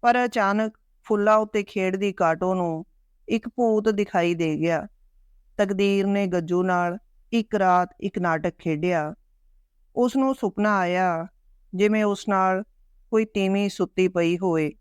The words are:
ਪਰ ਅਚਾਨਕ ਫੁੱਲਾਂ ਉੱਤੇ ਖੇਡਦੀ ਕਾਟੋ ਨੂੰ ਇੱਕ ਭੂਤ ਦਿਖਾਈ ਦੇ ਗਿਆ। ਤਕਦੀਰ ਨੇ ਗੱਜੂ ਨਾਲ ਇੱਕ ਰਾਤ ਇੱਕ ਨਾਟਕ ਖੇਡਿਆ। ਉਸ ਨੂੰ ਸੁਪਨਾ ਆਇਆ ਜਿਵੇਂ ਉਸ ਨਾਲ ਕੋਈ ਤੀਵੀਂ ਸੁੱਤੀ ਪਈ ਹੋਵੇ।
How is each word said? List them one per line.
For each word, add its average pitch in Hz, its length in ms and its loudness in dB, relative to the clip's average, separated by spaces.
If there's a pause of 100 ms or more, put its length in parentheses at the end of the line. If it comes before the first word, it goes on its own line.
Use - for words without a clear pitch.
ਪਰ 240 240 2
ਅਚਾਨਕ 214 520 -2 (260)
ਫੁੱਲਾਂ 214 340 2
ਉੱਤੇ 214 260 -2
ਖੇਡਦੀ 190 500 -2
ਕਾਟੋ 175 400 0
ਨੂੰ 170 320 -4 (440)
ਇੱਕ 226 200 -2
ਭੂਤ 220 400 0
ਦਿਖਾਈ 190 460 0
ਦੇ 160 200 -2
ਗਿਆ। 160 320 -2 (680)
ਤਕਦੀਰ 196 500 0
ਨੇ 202 200 0
ਗੱਜੂ 175 360 -2
ਨਾਲ 180 340 0 (360)
ਇੱਕ 220 220 -2
ਰਾਤ 180 340 2 (120)
ਇੱਕ - 180 -6
ਨਾਟਕ 160 380 -2
ਖੇਡਿਆ। 160 580 -2 (800)
ਉਸ 240 200 0
ਨੂੰ 269 200 2
ਸੁਪਨਾ 208 420 0
ਆਇਆ 180 500 0 (480)
ਜਿਵੇਂ 208 280 2
ਉਸ 202 260 -2
ਨਾਲ 190 340 2 (480)
ਕੋਈ 220 140 2
ਤੀਵੀਂ 202 440 0
ਸੁੱਤੀ 185 380 0
ਪਈ 175 300 0
ਹੋਵੇ। 165 440 0